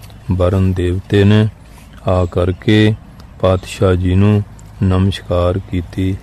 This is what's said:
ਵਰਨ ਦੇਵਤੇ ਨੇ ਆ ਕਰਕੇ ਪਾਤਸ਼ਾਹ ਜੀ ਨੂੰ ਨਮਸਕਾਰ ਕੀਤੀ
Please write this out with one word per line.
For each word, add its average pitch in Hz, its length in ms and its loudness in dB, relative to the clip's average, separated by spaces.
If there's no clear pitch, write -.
ਵਰਨ 92 420 0
ਦੇਵਤੇ 90 500 0
ਨੇ 107 240 4
ਆ 92 180 0
ਕਰਕੇ 107 720 0
ਪਾਤਸ਼ਾਹ 92 540 0
ਜੀ 90 200 -2
ਨੂੰ 104 280 2
ਨਮਸਕਾਰ 92 760 -2
ਕੀਤੀ 95 520 -6